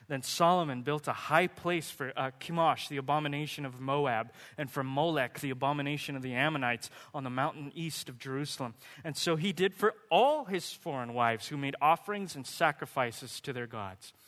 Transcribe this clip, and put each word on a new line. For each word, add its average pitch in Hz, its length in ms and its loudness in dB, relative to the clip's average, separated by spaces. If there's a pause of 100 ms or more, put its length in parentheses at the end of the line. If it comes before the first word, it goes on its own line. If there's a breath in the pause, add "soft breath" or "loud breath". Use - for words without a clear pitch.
Then 135 140 -4
Solomon 165 640 4
built 147 240 -2
a 123 60 0
high 170 340 4
place 175 420 -2
for, 131 260 -6
uh, 131 240 -2
Chemosh, 165 480 2
the 147 100 -4
abomination 143 680 -2
of 123 140 -8
Moab, 131 520 0 (260 loud breath)
and 143 120 -4
for 139 140 -2
Molech, 135 560 0
the 143 100 -4
abomination 143 640 -2
of 131 60 -6
the 127 120 -6
Ammonites, 131 560 0 (240 loud breath)
on 139 100 -6
the 127 60 -4
mountain 143 440 -2
east 165 340 -8
of 123 120 -16
Jerusalem. 135 560 -6 (280 loud breath)
And 151 140 -6
so 170 180 2
he 180 160 0
did 185 220 2
for 214 220 2 (160)
all 262 340 6
his 185 260 -4
foreign 123 420 -6
wives 117 340 2
who 147 100 -4
made 139 240 -4
offerings 170 540 2
and 135 100 -10
sacrifices 135 960 -2
to 139 120 -8
their 120 140 -6
gods. 101 460 -10 (140 loud breath)